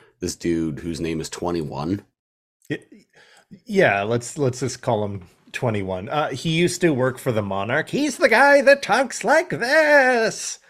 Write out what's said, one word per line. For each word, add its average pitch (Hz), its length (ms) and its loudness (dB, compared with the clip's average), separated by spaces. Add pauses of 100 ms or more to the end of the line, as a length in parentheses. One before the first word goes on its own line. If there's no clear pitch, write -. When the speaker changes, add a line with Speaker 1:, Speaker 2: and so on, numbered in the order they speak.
(200)
Speaker 1:
this 87 160 -6
dude 82 440 -2
whose 85 200 -8
name 82 220 -4
is - 80 -12
Twenty-one. 82 760 -6 (640)
Speaker 2:
Y-, - 160 -10 (800)
yeah, 135 380 2
let's, 120 340 -4
let's 131 240 -2
just 123 220 -6
call 107 240 0
him 98 200 -10 (260)
Twenty-one. 101 580 -4
Uh, 147 180 -2
he 151 220 -4
used 170 320 0
to 170 80 4
work 127 260 0
for 131 160 -2
the 107 80 0
Monarch. 101 480 -2
He's 285 300 -2
the 302 100 4
guy 277 320 6
that 277 220 6
talks 233 420 -2
like 320 240 2
this 254 1120 2 (120)